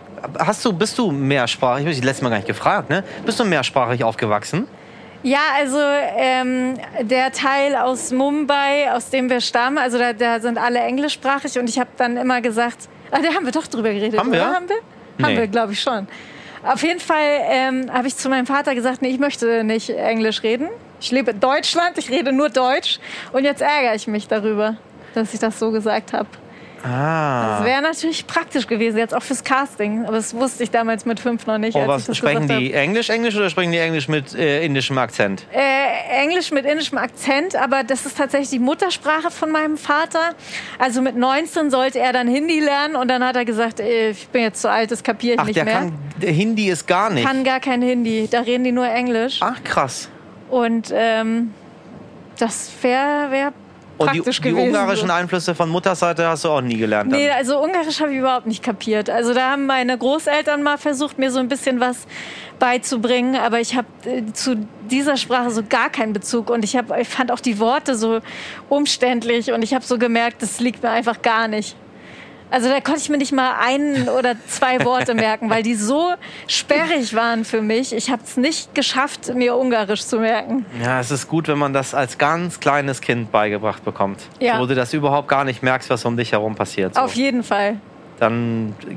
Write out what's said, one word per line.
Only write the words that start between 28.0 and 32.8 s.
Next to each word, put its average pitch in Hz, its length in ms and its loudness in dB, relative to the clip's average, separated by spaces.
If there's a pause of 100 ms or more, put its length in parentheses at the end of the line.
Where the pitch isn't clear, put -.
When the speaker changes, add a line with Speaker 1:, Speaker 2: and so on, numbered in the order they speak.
Speaker 2:
praktisch 330 400 -2
gewesen, 226 320 0
jetzt 226 160 0
auch 247 80 0
fürs - 220 -6
Casting. 226 640 -2
Aber 220 80 -2
das 220 180 -4
wusste 240 300 -2
ich 220 80 -4
damals 226 340 0
mit 226 140 -2
fünf 233 260 -4
noch 220 140 0
nicht, 214 160 -2
Speaker 1:
Oh, - 60 2
Speaker 2:
als 135 60 0
Speaker 1:
was, 135 140 2
Speaker 2:
ich - 60 -8
das - 100 -4
Speaker 1:
sprechen 151 300 2
Speaker 2:
gesagt 135 120 2
Speaker 1:
die 127 100 0
Speaker 2:
hab. 139 120 0